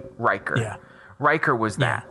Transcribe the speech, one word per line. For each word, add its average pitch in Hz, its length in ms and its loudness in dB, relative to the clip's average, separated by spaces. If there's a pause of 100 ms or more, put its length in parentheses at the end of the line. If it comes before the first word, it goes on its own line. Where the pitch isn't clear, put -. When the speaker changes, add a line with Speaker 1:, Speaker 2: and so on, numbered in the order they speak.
(180)
Speaker 1:
Riker. 104 400 0
Speaker 2:
Yeah. 107 180 -2 (440)
Speaker 1:
Riker 147 360 2
was 110 200 0
that - 340 0